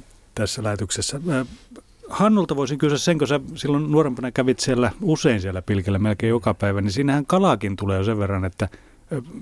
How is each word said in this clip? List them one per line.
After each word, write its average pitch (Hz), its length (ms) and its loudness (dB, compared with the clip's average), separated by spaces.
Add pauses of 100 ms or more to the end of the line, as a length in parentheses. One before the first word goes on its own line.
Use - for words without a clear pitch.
(340)
tässä 107 280 -2
lähetyksessä. 104 640 -4
Ö, 131 160 0 (640)
Hannulta 196 480 2
voisin 143 220 -2
kysyä 143 200 2
sen, 165 200 2
kun 143 100 2
sä 143 120 2 (140)
silloin 147 380 0
nuorempana 127 400 2
kävit 127 280 2
siellä 123 320 2 (100)
usein 156 380 2
siellä 92 220 -6
pilkellä, 98 360 0
melkein 107 320 0
joka 113 240 2
päivä, 101 260 -2
niin 101 120 -2
siinähän 139 340 0
kalaakin 120 500 2
tulee 98 220 -2
jo 95 60 0
sen 110 140 0
verran, 98 260 -2
että, 92 240 -4 (440)
ö, 131 100 -6 (200)